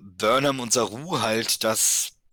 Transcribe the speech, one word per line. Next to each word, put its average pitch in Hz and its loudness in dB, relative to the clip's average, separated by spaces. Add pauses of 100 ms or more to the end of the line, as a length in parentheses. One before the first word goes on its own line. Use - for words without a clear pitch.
Burnham 120 0
und 117 -4
Saru 123 -2
halt 110 -2
das, - 0 (200)